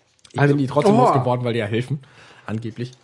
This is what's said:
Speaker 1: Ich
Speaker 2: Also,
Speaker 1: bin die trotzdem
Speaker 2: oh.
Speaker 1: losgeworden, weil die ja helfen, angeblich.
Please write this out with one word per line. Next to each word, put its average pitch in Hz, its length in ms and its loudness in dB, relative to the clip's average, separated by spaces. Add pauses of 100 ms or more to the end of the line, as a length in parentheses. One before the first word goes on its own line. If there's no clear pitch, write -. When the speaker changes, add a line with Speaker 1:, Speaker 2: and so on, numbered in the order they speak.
(320)
Speaker 1:
Ich - 80 -4
Speaker 2:
Also, 143 140 4
Speaker 1:
bin 143 80 -2
die 131 40 -2
trotzdem 147 280 2
Speaker 2:
oh. 240 80 4
Speaker 1:
losgeworden, 127 420 0
weil 117 100 -2
die 117 60 -2
ja 104 60 -4
helfen, 113 340 -4 (440)
angeblich. 110 480 -10 (120)